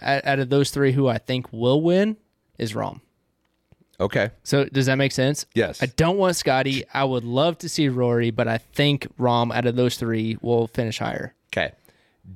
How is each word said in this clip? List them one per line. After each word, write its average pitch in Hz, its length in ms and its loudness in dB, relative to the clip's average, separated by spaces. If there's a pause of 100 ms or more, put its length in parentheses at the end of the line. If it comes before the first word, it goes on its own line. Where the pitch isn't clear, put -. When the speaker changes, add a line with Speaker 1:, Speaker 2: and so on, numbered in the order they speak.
Speaker 1:
o-, 139 240 0
out 139 140 0
of 131 100 -2
those 139 220 2
three, 139 200 2
who 135 160 2
I 113 120 0
think 127 340 -4
will 123 280 2
win 196 360 2 (400)
is 110 160 -4
Rahm. 104 260 -6 (1000)
Speaker 2:
Okay. 104 300 0 (140)
Speaker 1:
So 143 220 0
does 135 220 -2
that 135 80 2
make 135 180 0
sense? 139 320 -2 (100)
Speaker 2:
Yes. 110 260 0
Speaker 1:
I 135 60 -2
don't 165 300 0
want 185 180 2
Scotty. 135 480 0 (100)
I 135 120 0
would 127 180 -2
love 135 360 0
to 165 100 -10
see 151 180 0
Rory, 120 420 2
but 117 180 -2
I 113 100 -2
think 143 500 -2 (100)
Rahm 120 380 2
out 120 100 0
of 120 120 0
those 123 200 2
three 113 440 -2
will 117 260 0
finish 113 320 -4
higher. - 340 -6 (200)
Speaker 2:
Okay. 78 180 -2 (640)